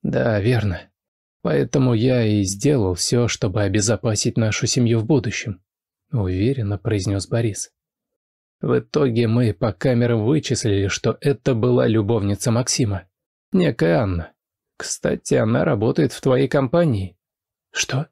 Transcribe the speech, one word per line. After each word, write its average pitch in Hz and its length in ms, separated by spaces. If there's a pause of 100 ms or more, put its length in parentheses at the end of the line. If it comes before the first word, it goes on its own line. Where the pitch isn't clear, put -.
«Да, 127 360
верно. 101 500 (520)
Поэтому 139 520
я 120 320
и 107 180
сделал 98 520
всё, 120 320
чтобы 107 360
обезопасить 107 720
нашу 110 300
семью 117 320
в 107 60
будущем», 110 560 (500)
уверенно 104 680
произнёс 101 500
Борис. 117 440 (920)
«В 123 180
итоге 120 480
мы 113 260
по 113 180
камерам 117 540
вычислили, 110 640
что - 340
это 139 340
была 123 320
любовница 107 640
Максима, 110 560 (460)
некая 160 460
Анна. 92 340 (440)
Кстати, - 580
она 123 280
работает 131 480
в - 100
твоей 135 260
компании». 135 680 (540)
«Что?» - 400